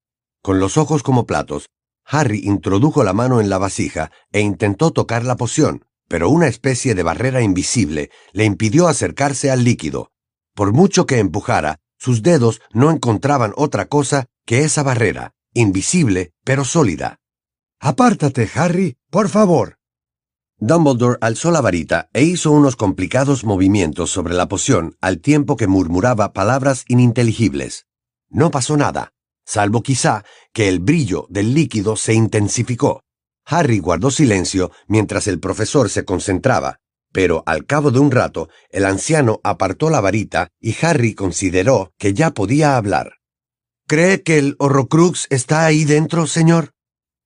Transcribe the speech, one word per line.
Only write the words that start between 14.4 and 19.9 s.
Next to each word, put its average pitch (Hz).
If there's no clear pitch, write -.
que 120
esa 156
barrera, 104
invisible 98
pero 135
sólida. 123
"Apártate, 135
Harry, 170
por 196
favor." 170